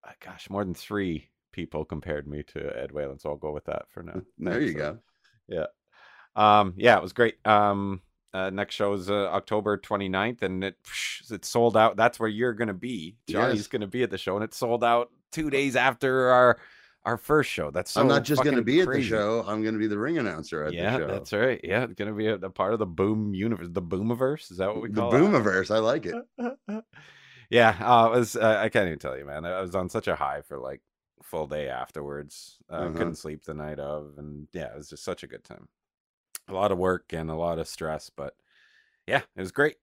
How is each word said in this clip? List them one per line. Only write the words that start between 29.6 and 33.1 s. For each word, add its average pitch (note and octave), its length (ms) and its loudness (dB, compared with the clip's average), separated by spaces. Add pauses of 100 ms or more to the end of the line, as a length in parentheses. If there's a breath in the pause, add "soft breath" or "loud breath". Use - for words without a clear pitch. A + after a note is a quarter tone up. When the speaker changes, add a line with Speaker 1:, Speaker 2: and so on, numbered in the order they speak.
Speaker 1:
was F#2 140 -8
on F#2 140 -2
such - 180 -4
a F2+ 80 2
high C#2+ 260 -4
for, C#2+ 160 -14
like, C2+ 240 -10 (420)
full D#2 240 -6
day C#2+ 220 -6
afterwards. C#2+ 880 -10 (120)
Uh, D#2+ 60 -10
Speaker 2:
Uh-huh. E2+ 220 -6
Speaker 1:
couldn't E2 200 -2